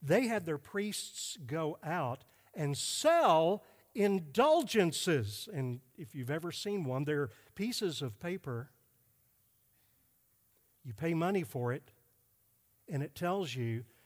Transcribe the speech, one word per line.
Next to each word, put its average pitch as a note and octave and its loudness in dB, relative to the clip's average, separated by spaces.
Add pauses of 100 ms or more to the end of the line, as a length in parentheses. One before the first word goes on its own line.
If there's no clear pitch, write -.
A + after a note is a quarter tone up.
they F#3 4
had G#3+ -2
their D3+ -2
priests - -8
go D#3 -4
out D3+ -4 (320)
and C#3+ -2
sell G#3 4 (300)
indulgences. F#3+ 2
And B2+ -2 (180)
if D3+ -14
you've C3 -6
ever E3 -4
seen G3+ -4
one, C3 -2
they're C#3+ 0 (260)
pieces G3 -4
of A#2 -6
paper. C#3+ -6 (2250)
You B2 -10
pay E3 -2
money F3 0
for B2 -4
it, - -10 (960)
and C#3+ -4
it - -8
tells F3 -4
you A#2 -4 (220)